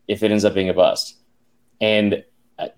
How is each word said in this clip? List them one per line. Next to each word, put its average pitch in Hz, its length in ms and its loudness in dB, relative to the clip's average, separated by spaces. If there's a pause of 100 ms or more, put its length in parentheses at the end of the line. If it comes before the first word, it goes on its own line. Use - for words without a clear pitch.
if 101 160 -4
it 107 80 2
ends 104 140 2
up 104 100 2
being 95 140 -2
a 90 60 0
bust. - 420 0 (640)
And, 107 420 0 (380)
uh, 80 180 -8